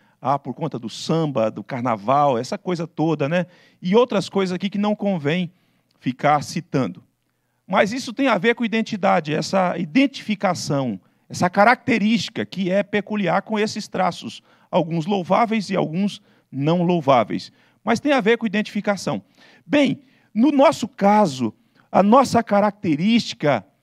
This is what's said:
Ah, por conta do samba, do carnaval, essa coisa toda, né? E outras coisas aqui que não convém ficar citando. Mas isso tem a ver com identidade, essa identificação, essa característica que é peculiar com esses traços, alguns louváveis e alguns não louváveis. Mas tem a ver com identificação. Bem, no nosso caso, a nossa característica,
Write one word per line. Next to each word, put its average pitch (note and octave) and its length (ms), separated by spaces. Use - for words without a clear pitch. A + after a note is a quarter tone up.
Ah, C3+ 200
por C3 160
conta C3+ 240
do A2 100
samba, C#3+ 640
do A2 120
carnaval, B2 760
essa C3 200
coisa E3+ 300
toda, D3+ 420
né? F3 160
E F3+ 160
outras A#3 320
coisas F#3+ 280
aqui G3 140
que G3+ 80
não G#3 180
convém F3 560
ficar C#3+ 440
citando. C3 600
Mas G3+ 240
isso B3 220
tem C4+ 140
a A3 100
ver A#3 180
com A#3+ 100
identidade, F#3+ 680
essa F3+ 440
identificação, D#3 1200
essa F3 220
característica G#3 960
que F3+ 260
é G3 100
peculiar G3 600
com G#3+ 160
esses G#3 300
traços, - 540
alguns E3 360
louváveis G3 640
e F#3+ 60
alguns E3 460
não D#3 320
louváveis. C3+ 680
Mas A3 160
tem D4 120
a C4 100
ver A3 160
com A3+ 80
identificação. G3 800
Bem, C#4 360
no B3+ 200
nosso C#4 360
caso, F#3 680
a F#3 120
nossa A#3 400
característica, G3 1200